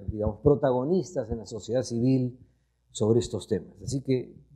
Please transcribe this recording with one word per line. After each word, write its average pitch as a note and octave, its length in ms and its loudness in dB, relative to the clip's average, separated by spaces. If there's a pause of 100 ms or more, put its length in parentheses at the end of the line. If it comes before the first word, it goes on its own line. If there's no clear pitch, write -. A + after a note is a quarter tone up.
digamos, G#2+ 340 -2
protagonistas C#3+ 880 2
en A#2 80 -6
la G#2+ 80 -12
sociedad A2+ 380 -4
civil B2 560 0 (500)
sobre A2+ 300 4
estos - 280 -4
temas. - 360 -4
Así C#3 180 -4
que B2+ 320 -2 (220)